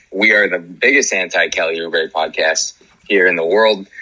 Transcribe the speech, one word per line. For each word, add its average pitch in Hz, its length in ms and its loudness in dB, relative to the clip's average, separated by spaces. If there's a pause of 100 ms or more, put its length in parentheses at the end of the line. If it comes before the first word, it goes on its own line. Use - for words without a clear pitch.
(120)
We 98 200 2
are 101 160 4
the 90 100 -2
biggest 120 540 0
anti-Kelly 87 680 -2
Oubre 82 300 -4
podcast 78 640 -2 (340)
here 95 180 4
in 90 100 2
the 82 80 -2
world. 101 420 2 (160)